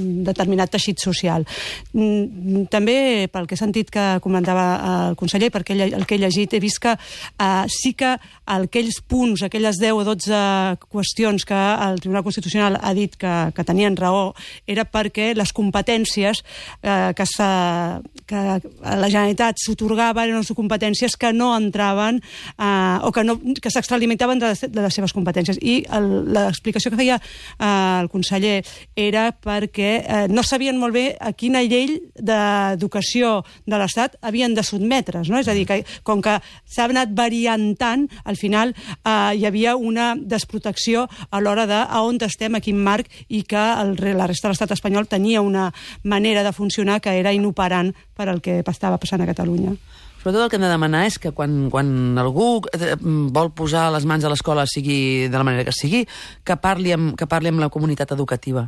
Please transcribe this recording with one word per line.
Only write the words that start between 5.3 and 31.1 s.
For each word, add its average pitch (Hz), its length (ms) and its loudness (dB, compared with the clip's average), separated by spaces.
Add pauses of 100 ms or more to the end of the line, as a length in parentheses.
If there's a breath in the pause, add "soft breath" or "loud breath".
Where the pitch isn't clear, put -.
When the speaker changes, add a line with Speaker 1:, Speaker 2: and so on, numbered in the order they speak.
Speaker 1:
perquè 196 220 -4
el, 196 80 2 (160)
el 196 80 -2
que 214 100 0
he 202 60 2
llegit, 190 320 2
he 214 80 2
vist 202 180 -2
que, 233 140 2
eh, - 720 -2
sí - 300 -2
que 254 160 2 (320 loud breath)
aquells 214 560 -2
punts, 240 420 0
aquelles 214 380 0
deu 220 160 4
o 202 80 0
dotze 208 320 0 (480)
qüestions 208 580 0
que 196 140 -2 (320)
el 185 100 -2
Tribunal 190 240 -2
Constitucional 202 560 0
ha 196 140 0
dit 196 240 -2
que, 180 160 -2 (220)
que 170 100 -4
tenien 190 320 2
raó, 185 380 0 (320 loud breath)
era 208 180 -2
perquè 214 500 -2
les 208 160 0
competències, 208 920 0 (400 loud breath)
eh, 185 340 2
que 196 80 0
s'ha, 175 720 0 (280)
que 208 100 -4
a 196 640 -2
la 196 80 2
Generalitat 208 560 2
s'otorgava 226 580 0
eren 226 140 0
unes 220 180 -2
competències 214 600 0
que 233 160 2
no 240 240 2
entraven, 208 640 0 (320 loud breath)
eh, 190 480 2
o 214 100 0
que 220 140 2
no, 233 140 0 (200)
que 220 140 -2
s'extralimitaven 247 640 0
de 226 140 2
les, - 80 -6
de 220 240 -4
les 185 80 0
seves 196 240 0
competències. 180 460 0
I 240 160 2 (160)
el, 208 120 2 (280)
l'explicació 202 560 0
que 220 80 0
feia, 254 180 4
eh, - 500 -6 (360)
el 170 80 -2
conseller 196 500 0 (340 loud breath)
era 214 360 2
perquè, 208 600 -2 (120)
eh, 208 260 0
no 226 140 2
sabien 262 360 0
molt 240 140 0
bé 247 120 2 (140)